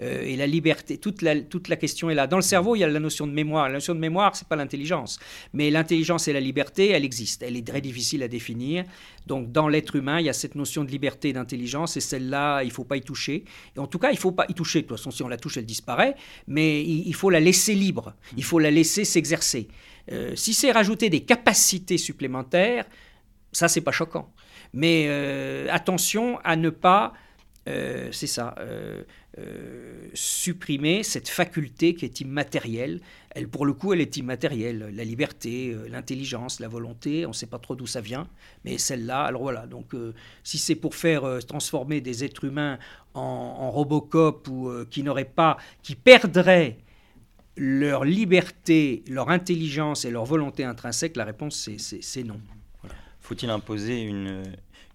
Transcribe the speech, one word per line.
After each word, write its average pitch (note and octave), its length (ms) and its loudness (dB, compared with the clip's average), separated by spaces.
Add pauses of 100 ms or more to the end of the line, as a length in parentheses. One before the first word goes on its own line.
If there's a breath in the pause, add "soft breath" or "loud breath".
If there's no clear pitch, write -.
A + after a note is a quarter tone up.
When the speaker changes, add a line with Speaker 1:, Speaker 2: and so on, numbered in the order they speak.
Speaker 1:
euh, B2+ 220 -4
et - 140 -4
la C#3 100 0
liberté, D3+ 500 2
toute - 240 -6
la, D3+ 180 4
toute F3+ 300 -8
la E3 80 0
question E3 320 -2
est D#3 60 2
là. C#3+ 120 4
Dans F#3 120 4
le F#3 40 4
cerveau, G3 320 4
il A3 40 2
y F#3 60 6
a D#3 40 6
la D3+ 120 2
notion D3+ 260 -2
de D3 60 -4
mémoire. D3+ 360 2
La C3+ 60 -2
notion C#3+ 200 -2
de D#3+ 60 -2
mémoire, F3 340 2
c'est - 140 -12
pas D#3+ 80 0
l'intelligence. C#3+ 600 -4 (340 loud breath)
Mais D3 180 2
l'intelligence D#3+ 560 2
et D#3 60 2
la C#3 80 0
liberté, C3+ 480 2
elle D#3+ 160 4
existe. A#2 380 -4
Elle B2 120 -6
est B2 120 -6
très C3 160 -4
difficile B2+ 400 -4
à B2 60 -4
définir. B2 580 -6 (400 loud breath)
Donc, B2 260 -6
dans D#3 160 4
l'être D3+ 260 2
humain, C#3+ 260 0
il E3 40 0
y C#3+ 60 0
a - 20 0
cette B2+ 220 -6
notion C#3+ 300 -4
de B2+ 60 -6
liberté C#3 380 -2
et C#3 60 0
d'intelligence, C3 640 -4
et - 20 -4
celle-là, C#3 640 -2
il B2 80 -4
faut B2 140 -10
pas C#3 120 -4
y C3 60 -4
toucher. - 420 -6 (320 loud breath)
Et - 20 -14
en - 80 -6
tout - 120 -6
cas, C4+ 120 2
il C4+ 60 2
faut F#3 160 0
pas - 160 0
y F#3 60 -4
toucher. D#3+ 260 0
De - 60 -4
toute A#2 100 -8
façon, C3 140 -10
si - 120 -6
on B2 60 -6
la A#2+ 80 -6
touche, D3 220 -8
elle A2+ 80 -6
disparaît. B2+ 480 0 (320 loud breath)
Mais D3+ 360 0
il, D#3+ 240 -2
il E3+ 80 -2
faut F#3+ 140 0
la E3+ 120 6
laisser F#3 340 6
libre. F#3+ 400 0 (240 loud breath)
Il - 60 -6
faut E3+ 140 2
la D3+ 120 6
laisser D#3+ 340 4
s'exercer. C#3+ 640 0 (420 loud breath)
Euh, - 260 -6
si - 180 -2
c'est C4 180 4
rajouter A3 380 4
des D#3+ 100 2
capacités G3 800 4
supplémentaires, C#3+ 880 0 (680 soft breath)
ça, E3+ 160 4
c'est D#3+ 140 2
pas C#3 100 0
choquant. - 400 -4 (400 loud breath)
Mais, D#3+ 360 2
euh, C#3 640 -4
attention G#3 720 0
à E3 120 2
ne D#3+ 140 2
pas, G3 420 4 (560 loud breath)
euh, C3 420 -6
c'est - 160 -8
ça, A#2+ 320 -6
euh, G#2+ 440 -10 (340 soft breath)
euh, A#2+ 800 -14
supprimer D#3+ 880 0
cette - 260 -6
faculté E3 640 0
qui D#3 120 -8
est - 160 -10
immatérielle. C3+ 800 -4 (300 loud breath)
Elle, - 160 -10
pour C3+ 180 -2
le C#3 80 2
coup, F#3+ 180 -2
elle F3 80 2
est - 160 -2
immatérielle. A#2+ 760 -4
La A2+ 100 -8
liberté, A#2+ 720 -6
euh, A2 160 -12
l'intelligence, B2+ 680 -8
la A2+ 100 -10
volonté, A#2 580 -6
on A2+ 80 -10
sait - 120 -10
pas B2 120 -12
trop B2 180 -10
d'où B2 100 -10
ça A#2+ 140 -6
vient. B2+ 280 -8 (360 soft breath)
Mais A#2+ 140 -6
celle-là, C3 460 -2
alors B2+ 180 -4
voilà. A#2+ 240 -6
Donc, A#2 280 -16
euh, A#2 200 -10 (280 loud breath)
si - 140 -8
c'est D#3 180 0
pour D3 200 -6
faire, D#3 300 0
euh, B2+ 160 -4
transformer C#3+ 600 -4
des B2 240 -6
êtres - 200 -8
humains C#3 340 -4 (340 loud breath)
en, C#3 80 -10
en B2+ 500 -6
Robocop D3 760 2
ou, B2+ 200 -6
euh, A#2+ 220 -8
qui C#3+ 120 -6
n'auraient C3+ 240 -2
pas, D#3+ 320 4 (240 loud breath)
qui - 140 -12
perdraient F3+ 840 10 (840 soft breath)
leur C3+ 440 0
liberté, E3 1040 4
leur C3 220 -2
intelligence D#3+ 760 0
et B2 80 -4
leur A#2 120 -2
volonté C#3+ 380 0
intrinsèque, A#2+ 540 -4
la A2+ 80 -2
réponse, B2+ 320 -8
c'est, G#2 220 -8
c'est, - 240 -10
c'est - 200 -8
non. A2 180 -10 (420)
Voilà. - 120 -16 (240 loud breath)
Speaker 2:
Faut-il A#2+ 320 -6
imposer A2 500 -4
une, G2 440 -6 (500 soft breath)